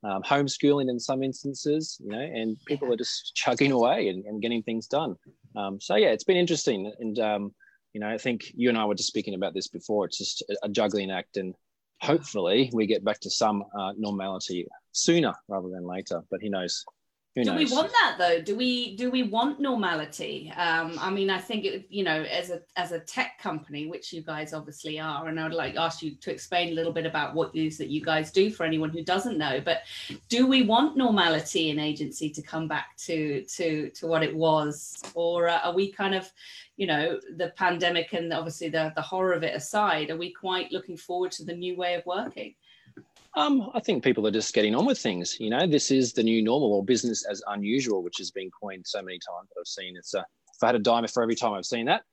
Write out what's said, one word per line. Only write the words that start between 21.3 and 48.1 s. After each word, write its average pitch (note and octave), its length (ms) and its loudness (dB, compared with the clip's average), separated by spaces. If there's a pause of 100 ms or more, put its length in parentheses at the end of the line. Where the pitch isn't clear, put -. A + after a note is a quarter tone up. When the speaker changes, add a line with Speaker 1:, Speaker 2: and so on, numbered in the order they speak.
Speaker 2:
think, G#3+ 260 -4
it, F#3+ 240 -4
you G3 160 -4
know, D#3 200 0
as F3 260 -4
a, E3+ 140 -8 (120)
as F3 160 -2
a E3 80 -4
tech - 380 -6
company, D3+ 480 -6
which - 260 -10
you E3 120 -10
guys D#3 280 -8
obviously D3+ 480 -10
are, D#3 280 -6
and D#3+ 120 -4
I D#3+ 40 -2
would D#3+ 100 -4
like C#3+ 220 -2
to C#3 40 -2
ask D#3+ 220 0
you D3+ 140 -8
to - 160 -8
explain F3 380 0
a - 20 -4
little E3 200 0
bit D#3+ 140 -2
about D3+ 300 -2
what E3 180 0
it D#3+ 100 0
is D#3 140 -2
that C3+ 120 -6
you D3 120 -2
guys D#3 300 0
do G3+ 180 6
for F#3+ 160 -4
anyone D#3+ 240 0
who E3 140 -6
doesn't F#3+ 340 0
know, C#3+ 260 0
but E3 200 0 (440)
do B3 200 6
we C4 160 8
want C4 340 4
normality F3 720 4
in D3 80 0
agency D3+ 540 -2
to D3+ 100 -10
come D#3+ 260 -6
back D3+ 300 -6
to, D3+ 460 -2
to, D#3 480 -2
to - 160 -8
what D#3+ 160 2
it D#3 120 -2
was? D#3 640 2 (140)
Or, E3+ 360 2
uh, E3+ 100 4
are F3 140 0
we G3 180 2
kind F#3+ 240 0
of, F#3+ 140 -4 (480)
you G3 100 0
know, D3+ 320 2 (180)
the E3 120 -2
pandemic F3 640 0
and E3+ 200 -2
obviously D#3 360 -4
the, D#3 260 0
the D#3 80 -2
horror F#3 300 0
of D#3+ 100 0
it - 120 -2
aside, D#3 540 0
are E3 80 -4
we F3 160 -6
quite F#3 380 -4
looking F3+ 260 -6
forward F#3 360 -4
to D#3 120 -12
the E3+ 80 -6
new F3+ 240 -6
way F3 160 0
of E3+ 140 -4
working? G#3 480 -6 (800)
Speaker 1:
Um, C#4 400 4
I - 40 2
think D3+ 240 0
people A2+ 220 4
are G#2 60 4
just G#2 240 0
getting G#2+ 180 4
on E3 140 4
with C#4 100 4
things. F2+ 420 -2
You A2 120 -2
know, D3+ 160 4
this D3 240 4
is C3 220 4
the A#2 100 2
new A2+ 180 6
normal, A#2 320 4
or G2 100 4
business A2+ 420 2
as G2+ 220 -6
unusual, G#2 540 0
which F2 160 -6